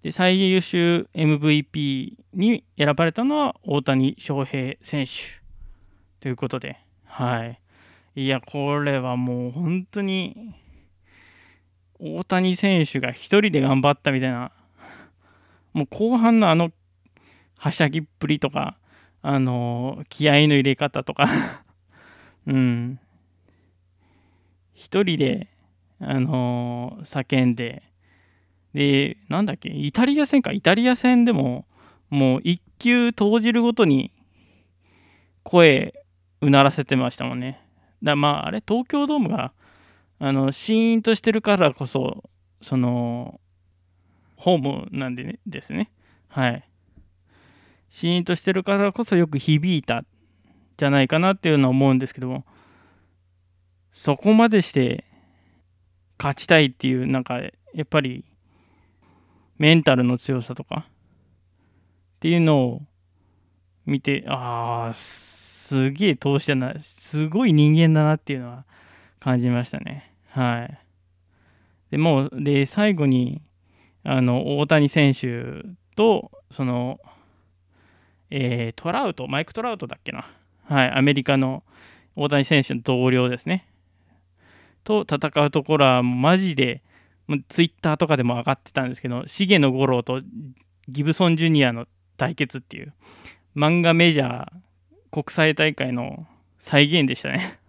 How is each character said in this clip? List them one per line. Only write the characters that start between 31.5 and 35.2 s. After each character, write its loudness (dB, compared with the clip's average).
も 2
う -4
一 0
球 4
投 2
じ 2
る 2
ご 2
と 4
に 2